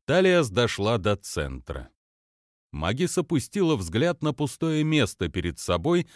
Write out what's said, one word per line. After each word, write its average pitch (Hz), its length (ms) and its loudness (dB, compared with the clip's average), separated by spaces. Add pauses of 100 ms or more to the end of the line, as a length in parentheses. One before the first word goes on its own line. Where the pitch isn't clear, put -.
Талиас 175 420 4
дошла 110 480 2
до 104 200 0
центра. 65 720 -8 (840)
Магис 107 420 -2
опустила 165 600 0
взгляд 113 440 0
на 151 140 -2
пустое 156 480 -2
место 147 460 0
перед 85 320 -4
собой, 92 560 0